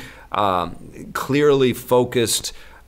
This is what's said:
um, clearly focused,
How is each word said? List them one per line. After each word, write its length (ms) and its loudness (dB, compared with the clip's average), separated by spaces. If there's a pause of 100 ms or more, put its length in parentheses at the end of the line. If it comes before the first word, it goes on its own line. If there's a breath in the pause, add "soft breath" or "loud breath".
(320 loud breath)
um, 800 -2
clearly 640 2
focused, 800 0 (340 loud breath)